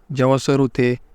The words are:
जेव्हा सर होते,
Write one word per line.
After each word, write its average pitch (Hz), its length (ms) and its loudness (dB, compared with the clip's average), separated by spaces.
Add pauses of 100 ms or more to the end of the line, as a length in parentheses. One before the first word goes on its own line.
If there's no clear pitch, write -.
(160)
जेव्हा 131 220 2
सर 139 220 0
होते, 123 360 0 (200)